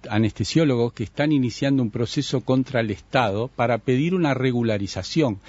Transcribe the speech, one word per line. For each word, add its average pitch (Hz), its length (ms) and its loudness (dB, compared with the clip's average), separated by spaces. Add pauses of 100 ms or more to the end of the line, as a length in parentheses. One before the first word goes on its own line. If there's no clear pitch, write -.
anestesiólogos 117 840 2
que 113 140 -8
están 147 260 0
iniciando 135 500 0
un 110 100 -2
proceso 127 500 -4
contra 127 400 0
el 107 100 -2
Estado 110 560 -2
para 120 300 0
pedir 135 360 0
una 160 200 2
regularización. 117 1160 -2